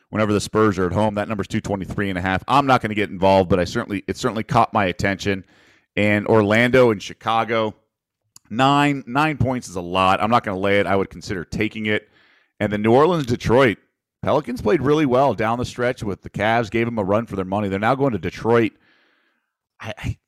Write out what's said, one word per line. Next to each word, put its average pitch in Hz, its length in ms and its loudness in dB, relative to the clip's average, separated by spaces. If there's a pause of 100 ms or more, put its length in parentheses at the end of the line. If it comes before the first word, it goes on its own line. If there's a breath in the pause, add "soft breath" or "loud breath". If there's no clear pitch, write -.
whenever 104 240 0
the 98 80 2
Spurs 107 360 2
are 92 80 2
at 85 60 -2
home. 104 240 0
That 104 140 -4
number's 98 180 -6
two 110 140 -4
twenty-three 101 480 -4
and 92 80 -6
a 87 40 -4
half. 95 240 -2
I'm 139 200 2
not 127 160 4
gonna 107 120 -6
get 101 160 -2
involved, 95 400 4
but 98 80 4
I 90 60 0
certainly, - 420 -6
it 95 120 -6
certainly 110 260 -4
caught - 300 0
my 107 120 0
attention. 95 600 -4 (500 soft breath)
And 104 320 0
Orlando 113 640 4
and 98 100 -4
Chicago, 113 720 -4 (760)
nine, 139 580 2
nine 143 300 -2
points 127 320 -4
is 90 80 -12
a 90 40 -6
lot. 92 400 2
I'm 107 80 0
not 120 140 4
gonna 95 160 -6
lay 101 220 4
it. 87 60 -2
I 98 100 2
would 95 120 -2
consider 90 360 -10
taking 110 400 -6
it. 107 240 -4 (500 soft breath)
And 107 100 -2
then 104 120 -4
New 113 120 4
Orleans, 160 320 4
Detroit. 120 520 2 (440)
Pelicans 139 400 -4
played 190 200 0
really 151 240 2
well 127 280 2
down 110 240 -2
the 123 80 -6
stretch 123 380 -4
with 95 180 -8
the - 80 -18
Cavs, 110 400 0
gave 117 160 0
them 117 140 -4
a 101 40 -2
run 104 220 0
for 98 120 -10
their 95 80 -4
money. 98 240 -4
They're 98 100 -4
now 117 160 0
going 135 160 0
to 101 80 -4
Detroit. 110 540 0 (1080)
I, 104 180 -12
I, - 200 -8 (100)